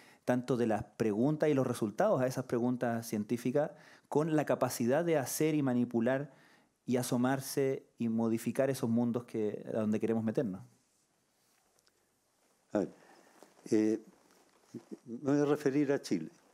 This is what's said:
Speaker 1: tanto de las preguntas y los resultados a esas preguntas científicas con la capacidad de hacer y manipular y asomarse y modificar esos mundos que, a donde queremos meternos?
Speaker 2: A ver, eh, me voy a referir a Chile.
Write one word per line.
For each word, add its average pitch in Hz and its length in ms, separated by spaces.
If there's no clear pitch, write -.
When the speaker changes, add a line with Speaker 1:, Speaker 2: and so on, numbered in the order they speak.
Speaker 1:
tanto 127 320
de 117 120
las 107 160
preguntas 123 640
y 147 60
los 131 100
resultados 127 560
a 127 60
esas 127 180
preguntas 120 600
científicas 123 640
con 156 280
la 147 100
capacidad 127 580
de 170 140
hacer 156 380
y 147 80
manipular 123 680
y 120 120
asomarse 135 880
y 117 100
modificar 113 640
esos 135 180
mundos 117 380
que, 107 480
a 113 60
donde 107 200
queremos 113 240
meternos? 110 380
Speaker 2:
A 107 60
ver, 90 100
eh, 110 280
me 123 260
voy 143 80
a 147 60
referir 143 460
a 139 100
Chile. 85 280